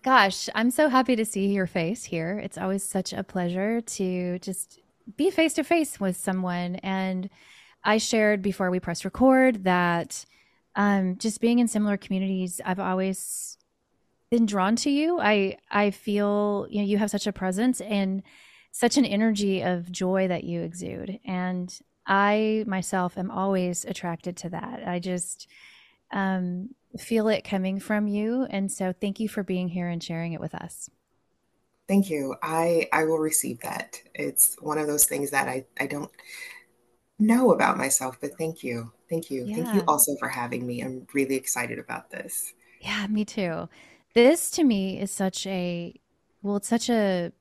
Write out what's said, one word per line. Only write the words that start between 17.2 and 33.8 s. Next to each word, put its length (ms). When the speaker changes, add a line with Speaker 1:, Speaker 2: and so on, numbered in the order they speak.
Speaker 1:
a 60
presence 480
and 400
such 260
an 80
energy 560
of 300
joy 360
that 160
you 180
exude. 640
And 500
I 640
myself 500
am 140
always 540
attracted 520
to 120
that. 360
I 140
just, 480
um, 580
feel 300
it 140
coming 360
from 280
you. 420
And 220
so 280
thank 200
you 100
for 140
being 260
here 180
and 160
sharing 300
it 80
with 140
us. 340
Speaker 2:
Thank 220
you. 340
I, 480
I 140
will 140
receive 420
that. 400